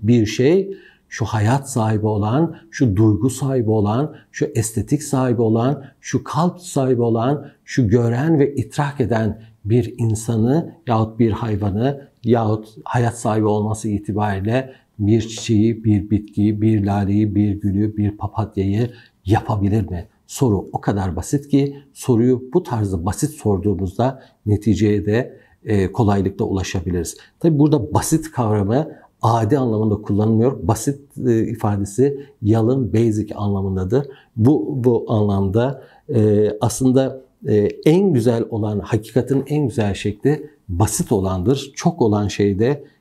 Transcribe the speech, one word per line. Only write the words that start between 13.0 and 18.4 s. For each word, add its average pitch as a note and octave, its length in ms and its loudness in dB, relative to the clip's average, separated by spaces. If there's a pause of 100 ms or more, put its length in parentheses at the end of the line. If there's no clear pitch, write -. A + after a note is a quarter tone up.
sahibi G#2+ 260 0
olması G#2+ 440 -2
itibariyle G#2 840 -2 (260)
bir G#2+ 220 2
çiçeği, A2 600 0
bir G#2 260 2
bitkiyi, G#2+ 520 0
bir G#2+ 240 2
laleyi, G2+ 500 0
bir G#2 160 2
gülü, G#2 460 -2
bir G#2 200 -2
papatyayı G#2 760 -2 (340)